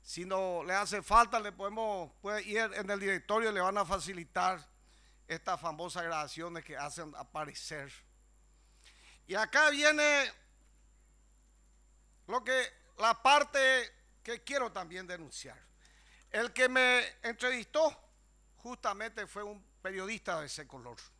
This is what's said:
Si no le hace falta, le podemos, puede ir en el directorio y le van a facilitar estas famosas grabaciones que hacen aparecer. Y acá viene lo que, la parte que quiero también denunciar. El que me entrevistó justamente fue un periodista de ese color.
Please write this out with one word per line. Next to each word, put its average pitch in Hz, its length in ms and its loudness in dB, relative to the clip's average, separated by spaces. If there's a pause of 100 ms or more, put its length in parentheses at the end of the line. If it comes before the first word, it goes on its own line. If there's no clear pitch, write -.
Si 175 240 -12
no 185 360 -2
le 180 120 -2
hace 196 260 0
falta, 226 400 6
le 208 120 -8
podemos, 202 680 -6
puede 208 220 -4
ir 208 160 -2
en 202 320 -2
el 202 100 -2
directorio 202 480 0
y 208 60 0
le 185 80 0
van 190 160 0
a 190 80 2
facilitar 180 760 -2 (640)
estas 165 320 -4
famosas 165 440 -6
grabaciones 165 640 -8
que 151 100 -14
hacen 147 400 -10
aparecer. 143 760 -10 (1400)
Y 180 80 -10
acá 262 360 4
viene 294 600 4 (2000)
lo 220 180 -2
que, 247 540 -2
la 226 240 4
parte 262 1000 4
que 233 220 -10
quiero 254 260 -2
también 180 360 -10
denunciar. 156 520 -14 (720)
El 226 220 -2
que 254 160 4
me 247 540 4
entrevistó 254 880 0 (460)
justamente 220 680 -8
fue 208 160 -12
un 208 220 -12 (160)
periodista 190 600 -6
de 147 80 -10
ese 147 180 -12
color. 123 320 -18 (220)